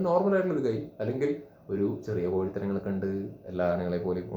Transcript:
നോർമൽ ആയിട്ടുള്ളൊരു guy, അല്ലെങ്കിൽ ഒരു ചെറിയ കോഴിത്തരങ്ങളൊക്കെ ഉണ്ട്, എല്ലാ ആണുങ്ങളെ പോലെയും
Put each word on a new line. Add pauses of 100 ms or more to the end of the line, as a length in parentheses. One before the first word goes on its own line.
നോർമൽ
ആയിട്ടുള്ളൊരു
guy, (240)
അല്ലെങ്കിൽ (400)
ഒരു (200)
ചെറിയ
കോഴിത്തരങ്ങളൊക്കെ
ഉണ്ട്, (400)
എല്ലാ
ആണുങ്ങളെ
പോലെയും